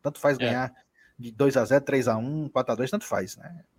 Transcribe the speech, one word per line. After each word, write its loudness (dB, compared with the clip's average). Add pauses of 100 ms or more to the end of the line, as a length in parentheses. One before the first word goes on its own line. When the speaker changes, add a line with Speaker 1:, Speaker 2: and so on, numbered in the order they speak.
Speaker 1:
Tanto -6
faz 2
Speaker 2:
É. -4
Speaker 1:
ganhar -2 (440)
de -12
dois 2
a 6
zero, 4
três 2
a 2
um, -4
quatro -2
a 0
dois, -2
tanto -6
faz, -4
né? -18 (160)